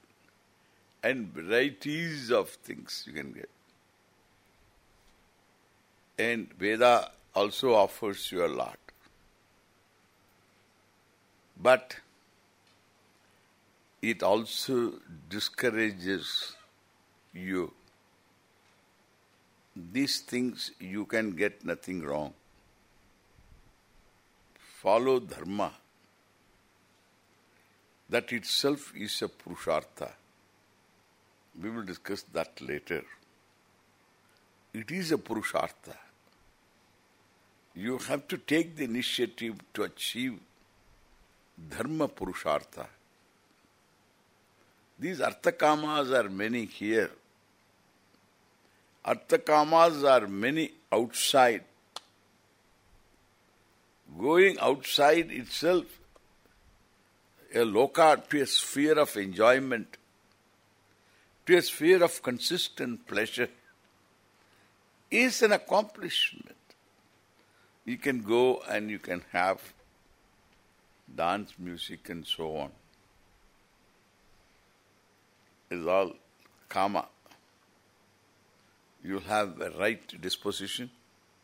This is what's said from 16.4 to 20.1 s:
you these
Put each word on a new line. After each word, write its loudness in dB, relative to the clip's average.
you -4
these -2